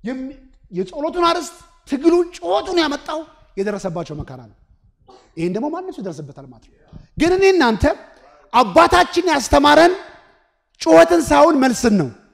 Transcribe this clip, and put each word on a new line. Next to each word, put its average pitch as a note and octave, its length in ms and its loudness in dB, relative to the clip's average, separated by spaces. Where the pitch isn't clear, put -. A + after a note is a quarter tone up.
የሚ-፣ C4 340 -12
የጸሎቱን D4 540 -6
አርዕስት፣ E4+ 300 -4
ትግሉን፣ E4+ 460 0
ጩኸቱን F4 460 -4
ያመጣው D#4 400 -6
የደረሰባቸው F#3+ 600 -8
መከራ C3 260 -14
ነው። A2+ 160 -20
ይሄን F3 180 -6
ደግሞ A#3 160 -6
ማንም F#4 240 -12
ሰው C4 80 -16
ይደርስበታል C#3+ 460 -16
ማለት - 180 -20
ነው። - 100 -20
ግን E4+ 160 0
እኔ F#4+ 160 0
እናንተ B3 340 0
አባታችን E4+ 760 2
ያስተማረን D4 640 2
ጩኸትን E4 420 6
ሳይሆን D4+ 340 4
መልስን B3 380 2
ነው፣ D#3 120 0